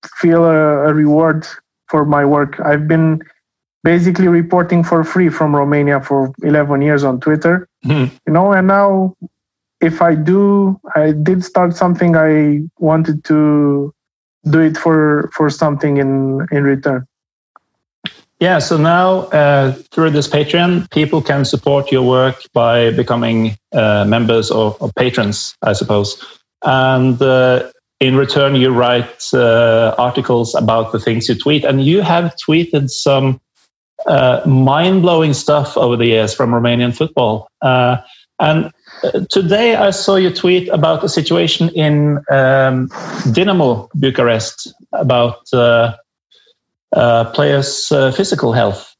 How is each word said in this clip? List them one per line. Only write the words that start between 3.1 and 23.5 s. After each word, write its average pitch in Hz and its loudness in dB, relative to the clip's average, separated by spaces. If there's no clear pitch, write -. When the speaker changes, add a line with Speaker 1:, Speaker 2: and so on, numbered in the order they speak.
Speaker 1:
basically 175 2
reporting 170 2
for 165 0
free 175 0
from 151 -2
Romania 143 0
for 135 -2
eleven 147 0
years 143 0
on 131 -2
Twitter, 170 0
Speaker 2:
Hmm. 131 0
Speaker 1:
you 156 -2
know, 190 2
and 185 2
now 196 2
if 165 0
I 170 4
do, 196 2
I 156 2
did 170 0
start 175 0
something, 175 2
I 151 2
wanted 160 0
to 147 0
do 156 2
it 160 0
for, 156 0
for 151 0
something 143 -2
in, 135 -2
in 143 0
return. 135 -2
Speaker 2:
Yeah, 175 2
so 160 -2
now, 180 2
uh, 143 2
through 160 0
this 147 -2
Patreon, 175 -2
people 151 0
can 139 -2
support 139 -2
your 131 2
work 127 2
by 117 2
becoming, 113 -2